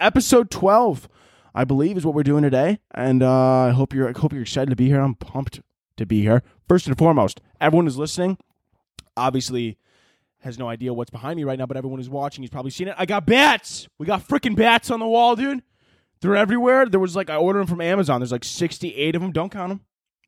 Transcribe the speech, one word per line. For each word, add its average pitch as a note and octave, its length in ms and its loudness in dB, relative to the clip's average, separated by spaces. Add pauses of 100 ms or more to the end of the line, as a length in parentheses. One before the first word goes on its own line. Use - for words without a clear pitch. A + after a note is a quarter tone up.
episode A#3+ 500 4
twelve, G3+ 580 2 (460)
I B2+ 80 0
believe, C#3 340 0
is D#3+ 80 -4
what D3+ 120 0
we're D3 80 2
doing D3 180 2
today. C#3+ 380 2 (100)
And, C3 320 2
uh, C3 440 4
I B2 40 2
hope C3 240 0
you're, C3+ 140 0
I B2 100 -10
hope D3+ 140 0
you're C3+ 100 -6
excited C3+ 280 -4
to A#2+ 60 -2
be B2+ 100 2
here. C#3 140 4
I'm C3+ 140 0
pumped - 460 -12 (360)
to A2 100 -6
be G#2+ 160 2
here. A2+ 200 4 (260)
First F3+ 200 4
and C3+ 100 -2
foremost, D3+ 420 2 (200)
everyone D#3+ 260 4
is B2+ 100 -4
listening, F3+ 420 -4 (800)
obviously B2 640 -4 (640)
has B2 180 -14
no B2 100 -10
idea A#2+ 240 -8
what's A#2+ 180 -8
behind C3+ 260 -10
me D3+ 80 -6
right C3 140 -6
now, C3 80 -6
but C3+ 100 -8
everyone C3 220 -10
who's B2+ 120 -12
watching, C#3 320 -8
he's A#2+ 80 -14
probably C3 200 -10
seen F3+ 180 -8
it. G3+ 100 -10
I F3+ 80 -4
got F#3+ 200 -4
bats. B3+ 600 2 (100)
We D#3 80 -10
got F#3+ 200 -2
freaking B3+ 300 -2
bats A#3 340 2
on A3+ 100 -4
the A3+ 60 -6
wall, A#3 300 4
dude. C4+ 260 -4 (580)
They're G3 160 0
everywhere. A#3+ 500 4
There F#3+ 140 2
was, F3+ 140 -4
like, F#3+ 160 -6
I D#3 60 -4
ordered F#3+ 240 2
them F#3 80 -2
from E3+ 120 -4
Amazon. E3+ 400 0
There's, B2 120 -6
like, B2 120 -6
sixty-eight D#3+ 720 -4
of F3 80 -4
them. F#3+ 80 -6
Don't D#3+ 200 -4
count F#3+ 200 -8
'em. G3 100 -10 (480)